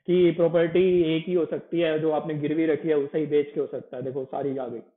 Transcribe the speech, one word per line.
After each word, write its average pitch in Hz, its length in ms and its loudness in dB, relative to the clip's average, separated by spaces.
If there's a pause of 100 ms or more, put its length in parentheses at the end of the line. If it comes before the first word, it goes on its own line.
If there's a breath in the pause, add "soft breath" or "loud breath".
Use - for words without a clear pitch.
कि 175 260 4
property 170 840 2
एक 165 80 -4
ही 180 80 -4
हो 175 120 2
सकती 170 340 -6
है, 156 200 0
जो 156 120 0
आपने 151 220 -2
गिरवी 151 320 0
रखी 151 220 0
है, 156 80 2
उसे 143 240 0
ही 151 60 0
बेच 143 280 0
के - 60 -6
हो 139 80 -2
सकता - 300 -10
है। 127 60 -8
देखो, 131 220 -6
सारी 139 320 -4
आ 127 100 -6
गई, 117 120 -10 (180)